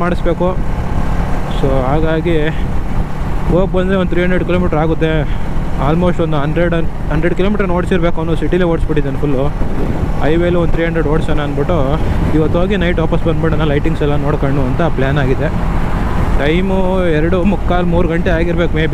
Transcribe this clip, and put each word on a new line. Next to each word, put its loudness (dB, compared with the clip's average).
ಮಾಡಿಸ್ಬೇಕು. 0
So 0
ಹಾಗಾಗಿ 0
ಹೋಗಿ 2
ಬಂದರೆ 0
ಒಂದು 0
ತ್ರೀ 0
ಹಂಡ್ರೆಡ್ 0
ಕಿಲೋಮೀಟರ್ 0
ಆಗುತ್ತೆ. 0
Almost 2
ಒಂದು -2
ಹಂಡ್ರೆಡ್, 0
ಹಂಡ್ರೆಡ್ 0
ಕಿಲೋಮೀಟರ್ 0
ಓಡಿಸಿರ್ಬೇಕು 0
ಅವನು. -2
ಸಿಟಿಲೇ 0
ಓಡಿಸ್ಬಿಟ್ಟಿದ್ದಾನೆ -2
ಫುಲ್ಲು. 0
ಹೈವೇಲಿ 2
ಒಂದು 2
ತ್ರೀ 0
ಹಂಡ್ರೆಡ್ 0
ಓಡಿಸೋಣ 2
ಅಂದ್ಬಿಟ್ಟು 0
ಇವತ್ತು 0
ಹೋಗಿ 0
ನೈಟ್ 0
ವಾಪಸ್ 0
ಬಂದ್ಬಿಡೋಣ, 0
ಲೈಟಿಂಗ್ಸ್ 0
ಎಲ್ಲ 0
ನೋಡ್ಕೊಂಡು 0
ಅಂತ 0
ಪ್ಲ್ಯಾನ್ 0
ಆಗಿದೆ. 0
ಟೈಮು 2
ಎರಡು 2
ಮುಕ್ಕಾಲು, 0
ಮೂರು 2
ಗಂಟೆ 0
ಆಗಿರ್ಬೇಕು 0
ಮೇ 0